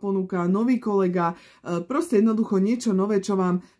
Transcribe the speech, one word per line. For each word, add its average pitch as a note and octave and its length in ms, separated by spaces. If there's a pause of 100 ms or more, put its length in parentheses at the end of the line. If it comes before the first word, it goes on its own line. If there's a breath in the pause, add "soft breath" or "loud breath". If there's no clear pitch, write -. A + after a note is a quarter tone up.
ponuka, F#3+ 480
nový A#3 320
kolega, F3+ 560 (240 loud breath)
e, F3 240
proste B3+ 400
jednoducho A3 320
niečo A3 400
nové, G3+ 240
čo G3 160
vám, F3+ 240 (200 loud breath)